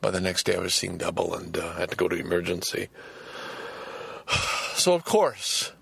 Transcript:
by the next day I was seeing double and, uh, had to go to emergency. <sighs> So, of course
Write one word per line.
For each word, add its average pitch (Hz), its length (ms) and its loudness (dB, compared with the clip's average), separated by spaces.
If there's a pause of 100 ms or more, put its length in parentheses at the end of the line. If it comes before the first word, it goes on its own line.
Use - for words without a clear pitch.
by 98 100 4
the 92 100 2
next 92 240 2
day 95 120 4
I 90 40 2
was 92 140 0
seeing 92 240 0
double 85 360 0
and, 85 220 -6
uh, 85 180 -2
had 87 160 -2
to - 60 -6
go 90 120 4
to 87 80 0
emergency. 87 720 0 (460)
<sighs> - 1400 -4
So, - 160 6
of 170 120 4
course - 760 2